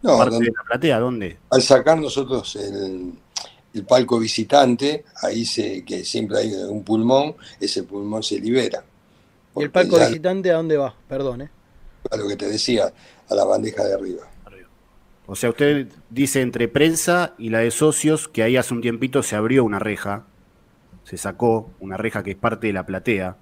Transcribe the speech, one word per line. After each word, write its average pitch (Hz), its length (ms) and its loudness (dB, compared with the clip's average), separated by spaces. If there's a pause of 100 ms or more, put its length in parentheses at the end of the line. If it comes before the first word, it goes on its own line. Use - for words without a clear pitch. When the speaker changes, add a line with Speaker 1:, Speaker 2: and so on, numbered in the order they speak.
Speaker 1:
No, 185 140 6
Speaker 2:
parte 120 180 4
Speaker 1:
donde 117 120 2
Speaker 2:
de 113 100 -2
la - 80 -12
platea, 127 340 0
¿dónde? 113 400 -4 (120)
Speaker 1:
Al 131 120 6
sacar 160 360 6
nosotros 131 580 -4
el, 98 560 -6 (640)
el 104 100 -8
palco 123 340 4
visitante, 127 840 2 (180)
ahí 113 220 -2
se, 104 400 -4
que 95 200 -8
siempre 104 340 -4
hay 107 160 -2
un 98 280 -6
pulmón, 120 540 2 (240)
ese 98 220 -4
pulmón 101 400 -8
se - 180 -4
libera. 113 440 0 (720)
Speaker 3:
¿Y 147 100 -2
el 151 60 -6
Speaker 1:
Porque - 0 -
Speaker 3:
palco 170 280 4
Speaker 1:
ya 120 100 4
Speaker 3:
visitante 180 420 -2
a 165 40 4
dónde 160 220 0
va? 135 180 -2 (140)
Perdón, 135 340 -6
¿eh? 143 80 -16 (600)
Speaker 1:
A 110 60 -6
lo 107 100 -4
que 101 100 -4
te 101 120 -6
decía, 107 440 0 (360)
a 101 60 -2
la 101 100 4
bandeja 101 400 0
de 98 100 0
arriba. 90 280 -6 (1040)
Speaker 2:
O 98 100 -12
sea, 120 140 0
usted 143 360 2 (240)
dice 135 320 0
entre 120 260 0
prensa 175 680 2
y 113 120 -6
la 113 100 2
de 117 100 2
socios 151 580 2
que - 140 -2
ahí 117 140 4
hace 127 180 0
un 117 80 -6
tiempito 123 400 0
se - 140 -4
abrió 120 280 4
una 104 140 0
reja, 101 480 -6 (800)
se - 120 -16
sacó 110 600 0
una 95 180 -12
reja 104 280 -4
que 98 80 -8
es 90 40 -10
parte 110 300 -2
de 107 60 0
la 92 120 -4
platea 95 580 -4